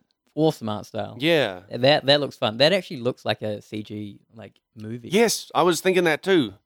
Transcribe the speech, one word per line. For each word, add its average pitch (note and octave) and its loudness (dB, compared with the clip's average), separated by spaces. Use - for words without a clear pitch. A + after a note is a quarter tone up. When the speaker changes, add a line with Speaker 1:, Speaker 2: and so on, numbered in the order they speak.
Speaker 1:
awesome D3+ 0
art G#2 -6
style. G#2+ -10
Speaker 2:
Yeah. B2+ 0
Speaker 1:
That, B2+ 2
that C#3+ 4
looks C3 -6
fun. A2+ -2
That C#3+ 4
actually F#3 -2
looks B2 -4
like A2 -4
a G#2+ -6
C G#2+ -10
G, G#2 -12
like, G#2+ -20
movie. A2+ -14
Speaker 2:
Yes, G#3 0
I C#3 4
was E3+ 2
thinking F#3 2
that D#3 2
too. D3+ 2